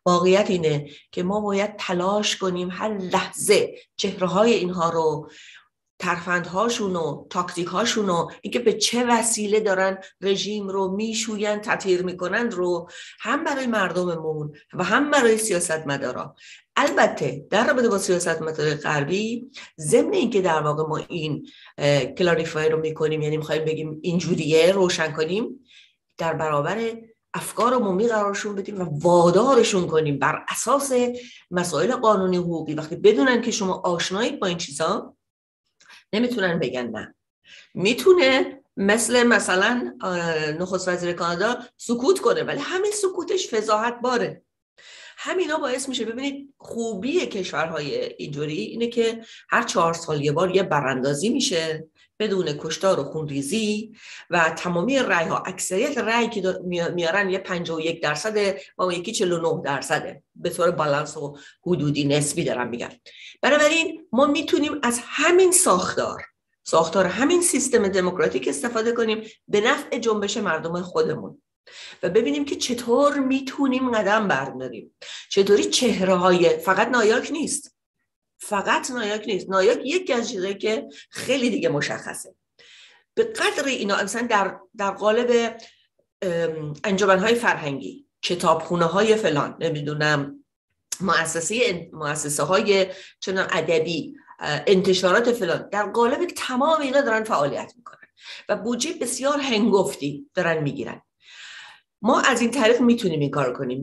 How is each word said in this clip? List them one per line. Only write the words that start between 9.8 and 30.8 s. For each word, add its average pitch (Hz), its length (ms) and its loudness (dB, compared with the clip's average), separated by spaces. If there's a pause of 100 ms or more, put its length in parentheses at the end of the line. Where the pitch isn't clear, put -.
رژیم 196 460 -2
رو 190 280 -2
میشوین، 214 600 -4
تطهیر 185 460 0
می‌کنن 180 480 -2
رو، 175 380 -2 (300)
هم 277 240 -4
برای 269 240 -2
مردممون 170 840 -2 (200)
و 180 100 -4
هم 269 280 2
برای 233 260 6
سیاستمدارا. 156 960 -4 (400)
البته 214 720 2
در 226 180 2
رابطه 247 220 2
با 196 80 2
سیاستمدار 160 800 -2
غربی، 151 760 -4 (280)
ضمن 233 340 4
اینکه 233 280 2
در 160 200 2
واقع 151 220 0
ما 156 140 -4
این، 156 500 -6 (300)
اه، 143 280 2
کلاریفای 160 640 0
رو 160 100 2
می‌کنیم، 156 420 -2
یعنی 151 160 0
می‌خوایم 156 280 -2
بگیم 156 360 -4
اینجوریه، 165 720 4
روشن 175 420 0
کنیم، 165 520 -4 (520)
در 165 160 -2
برابر 160 580 -2 (420)
افکار 214 400 0
عمومی 208 340 2
قرارشون 208 480 -2
بدیم 196 260 -8
و 151 180 -4
وادارشون 185 880 6
کنیم 151 320 2
بر 147 300 0
اساس 277 420 0 (600)